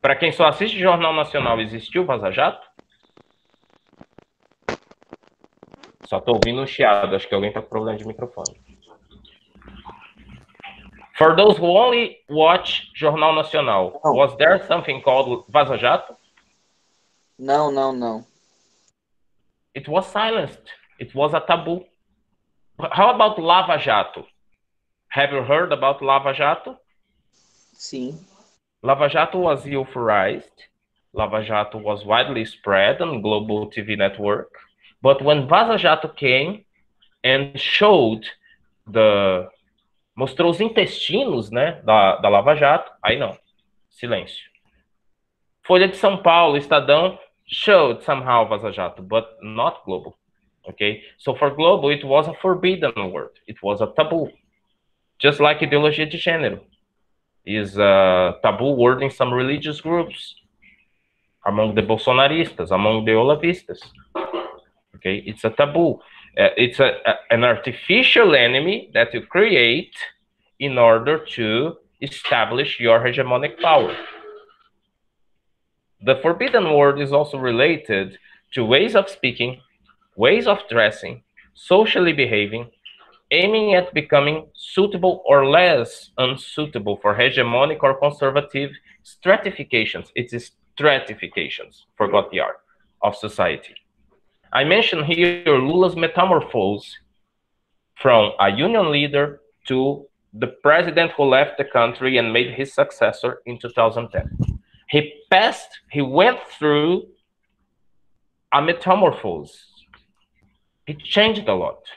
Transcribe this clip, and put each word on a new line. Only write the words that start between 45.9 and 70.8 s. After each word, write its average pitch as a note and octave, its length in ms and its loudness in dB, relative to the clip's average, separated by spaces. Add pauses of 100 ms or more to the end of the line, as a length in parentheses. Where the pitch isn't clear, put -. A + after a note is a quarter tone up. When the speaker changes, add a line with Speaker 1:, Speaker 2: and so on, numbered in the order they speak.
Speaker 1:
São G3 220 0
Paulo, E3+ 380 4
Estadão, D3 640 2 (280)
showed D3 580 2
somehow B2 420 0
Vaza G#2 240 -4
Jato, F#2 320 -8
but A2 240 -2 (160)
not A2+ 420 -6
Globo. F2+ 320 -10 (520)
Okay? G#2+ 340 -6 (160)
So C3 160 -6
for C#3+ 160 0
Globo, D#3 400 2
it C#3+ 140 -4
was D3 240 2
a D#3+ 60 -12
forbidden F3 760 -2
word. - 380 -12
It G#2+ 140 -16
was G2+ 180 -4
a A2 60 0
taboo. D#3 440 -2 (880)
Just C#3+ 220 0
like D3 220 2
ideologia D3+ 440 0
de D#3+ 120 -12
gênero D3+ 420 -4 (840)
is G2+ 340 -6
a F#2+ 640 4
taboo A#2 320 0
word B2+ 300 2
in C#3 60 -2
some B2 220 -2
religious C#3 480 -4
groups, E3 540 -8 (1120)
among G#2+ 300 -2
the G#2+ 60 2
bolsonaristas, B2 880 0
among G#2+ 320 0
the A2 80 0
olavistas. D3+ 640 0 (1200)
Okay? G2 280 -6
It's G#2+ 200 -14
a A2 60 2
taboo. C#3+ 500 0 (360)
Uh, G2 200 4
it's A#2+ 240 0
a, C3 260 2
a, G#2 80 2 (160)
an A#2+ 140 2
artificial F3+ 920 2
enemy C3+ 600 2
that A#2 200 0
you A#2 60 -6
create D#3+ 720 0 (640)
in C3+ 180 -4
order A#2+ 480 4